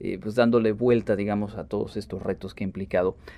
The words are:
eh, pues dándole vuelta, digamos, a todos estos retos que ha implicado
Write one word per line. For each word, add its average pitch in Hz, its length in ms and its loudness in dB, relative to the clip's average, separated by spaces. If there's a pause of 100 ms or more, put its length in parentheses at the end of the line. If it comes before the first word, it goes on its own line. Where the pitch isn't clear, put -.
eh, 95 200 -6
pues 107 140 -8
dándole 117 380 4
vuelta, 117 420 2
digamos, 104 400 -2
a 82 140 -10
todos 104 260 -4
estos 98 260 -6
retos 95 320 -6
que - 120 -8
ha - 20 -4
implicado 95 480 0 (220)